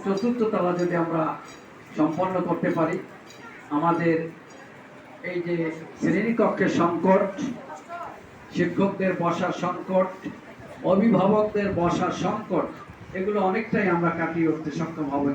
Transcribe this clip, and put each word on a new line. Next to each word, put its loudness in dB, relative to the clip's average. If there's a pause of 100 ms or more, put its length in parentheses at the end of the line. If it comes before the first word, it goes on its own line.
চতুর্থ 2 (120)
তলা 2
যদি 2 (100)
আমরা 0 (760)
সম্পন্ন 2 (140)
করতে 0 (100)
পারি, 0 (800)
আমাদের 2 (1120)
এই -4
যে 0 (440)
শ্রেণীকক্ষের 2
সংকট, 4 (1300)
শিক্ষকদের 0 (100)
বসার 0 (100)
সংকট, 0 (840)
অভিভাবকদের 4 (120)
বসার 2 (100)
সংকট, -2 (500)
এগুলো 0 (100)
অনেকটাই 2
আমরা 2 (100)
কাটিয়ে 2
উঠতে -4 (100)
সক্ষম -4
হব 0 (100)